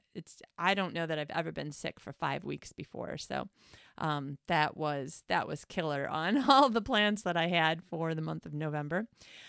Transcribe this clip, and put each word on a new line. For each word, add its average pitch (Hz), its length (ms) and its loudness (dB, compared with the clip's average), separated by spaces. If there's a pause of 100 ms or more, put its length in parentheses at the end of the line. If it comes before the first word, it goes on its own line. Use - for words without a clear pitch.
(140)
it's, - 280 -14 (180)
I 185 160 2
don't 185 180 0
know 165 140 -2
that 156 100 -2
I've 151 140 -6
ever 160 200 -2
been 151 200 -8
sick - 280 -8
for - 140 -12
five 143 300 -4
weeks - 300 -10
before. - 440 -10
So, - 300 -6 (500)
um, 143 400 -2 (100)
that 147 300 2
was, 147 500 -2
that 175 200 2
was - 180 -8
killer 147 420 -2
on 180 300 0
<laughs> 269 120 4
all 277 200 10
the 220 120 2
plans 208 420 2
that 175 140 0
I 165 100 4
had 170 340 2
for 160 320 -2
the 160 80 -2
month 156 240 -4
of 143 80 -8
November. 151 540 -2 (420)